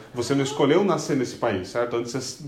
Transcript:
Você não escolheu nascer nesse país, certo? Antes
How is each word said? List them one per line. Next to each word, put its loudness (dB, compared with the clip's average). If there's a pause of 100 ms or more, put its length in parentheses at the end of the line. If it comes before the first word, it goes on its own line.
(120)
Você -2
não 2
escolheu 4
nascer 2
nesse -2
país, -2
certo? -2
Antes -4